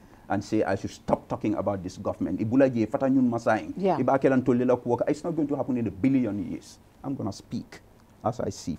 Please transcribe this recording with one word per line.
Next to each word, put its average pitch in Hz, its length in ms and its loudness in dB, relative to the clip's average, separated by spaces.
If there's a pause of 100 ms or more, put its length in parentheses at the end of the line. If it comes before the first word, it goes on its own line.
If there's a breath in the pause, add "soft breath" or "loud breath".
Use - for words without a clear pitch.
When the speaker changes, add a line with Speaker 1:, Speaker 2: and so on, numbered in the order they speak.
(300 soft breath)
Speaker 1:
and 101 140 -2
say 110 200 0
I 98 120 0
should 101 160 -8
stop - 380 -4
talking 117 260 -2
about 98 280 -2
this - 140 -10
government. 92 420 -4
Ibula 131 340 4
je 113 120 2
fata 135 200 -2
nyun 131 240 4
masaing. 117 480 0
Speaker 2:
Yeah. 180 200 2
Speaker 1:
Iba 131 220 2
kelan 131 240 4
tolela 123 340 4
kuwaka. 120 320 -2
It's 151 140 -2
not 175 120 -4
going 151 120 0
to 143 80 -2
happen 131 220 -2
in 117 100 -2
a 90 40 -2
billion 101 600 0
years. - 280 -12 (240)
I'm 135 120 -4
gonna 110 180 -4
speak - 460 -12 (440)
as 110 160 -2
I 98 100 -2
see - 280 -6